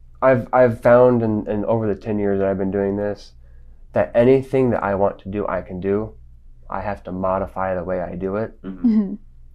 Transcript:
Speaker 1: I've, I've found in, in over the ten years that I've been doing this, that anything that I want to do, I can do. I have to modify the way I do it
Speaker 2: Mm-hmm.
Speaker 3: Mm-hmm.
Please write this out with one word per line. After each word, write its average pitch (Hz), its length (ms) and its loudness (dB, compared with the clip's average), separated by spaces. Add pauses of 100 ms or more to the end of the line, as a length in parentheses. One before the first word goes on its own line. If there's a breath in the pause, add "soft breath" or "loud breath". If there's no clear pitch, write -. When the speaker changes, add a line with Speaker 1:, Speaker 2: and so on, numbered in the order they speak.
(220)
Speaker 1:
I've, 127 280 2
I've 127 300 4
found 123 420 6
in, 107 240 -2
in 104 200 -4
over 113 200 0
the 98 140 -2
ten 110 180 -4
years 101 200 0
that 95 100 0
I've 98 80 -2
been 98 140 -2
doing 98 260 -2
this, 104 380 -8 (580)
that 107 220 -2
anything 131 560 4
that 107 120 -2
I 98 120 -2
want 98 260 0
to - 80 -16
do, 101 180 -4
I 90 140 -4
can 92 180 -12
do. 101 360 -4 (560)
I 95 100 -8
have 98 240 -8
to 90 80 -10
modify 92 600 -4
the 87 100 -6
way 90 160 -4
I 87 140 -8
do 95 220 -6
it 110 260 -8
Speaker 2:
Mm-hmm. - 260 -4
Speaker 3:
Mm-hmm. 208 260 0 (400)